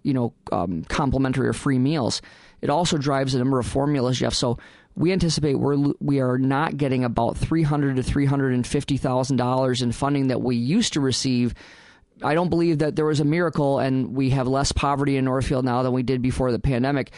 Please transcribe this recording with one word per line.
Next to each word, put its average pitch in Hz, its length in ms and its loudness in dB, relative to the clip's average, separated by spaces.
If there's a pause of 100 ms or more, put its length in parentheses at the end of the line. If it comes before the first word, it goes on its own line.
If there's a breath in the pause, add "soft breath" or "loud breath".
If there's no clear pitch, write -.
you 143 100 0
know, 123 200 0 (180)
um, 87 380 -2
complimentary 131 580 0
or 113 60 0
free 131 260 0
meals. 127 420 0 (400 loud breath)
It - 100 -2
also 165 280 0
drives 135 360 0
a 135 40 0
number 127 220 0
of 110 60 -2
formulas, 135 520 0
Jeff. 120 160 -2
So 120 240 -2 (380 loud breath)
we 170 160 2
anticipate 156 420 0
we're 131 220 0
lo-, 143 240 0
we 143 180 0
are 127 200 0
not 135 380 0
getting 131 280 0
about 117 320 0
three 165 260 0
hundred 143 340 2
to 127 60 0
three 139 240 0
hundred 135 280 2
and 123 120 0
fifty 143 300 -2
thousand 131 400 0
dollars 127 460 0
in 120 100 0
funding 139 360 0
that 117 120 0
we 120 160 0
used 147 380 0
to 156 60 0
receive. 123 540 0 (680 loud breath)
I 143 120 0
don't 175 140 2
believe 170 300 2
that 151 180 0
there 156 80 2
was 151 160 2
a 151 40 2
miracle 151 560 0
and 131 340 0
we 131 160 0
have 131 180 0
less 135 240 0
poverty 139 440 0
in 131 100 0
Northfield 131 380 0
now 123 180 0
than 127 100 0
we 127 100 0
did 127 200 -2
before 127 300 0
the 113 60 0
pandemic. 131 600 0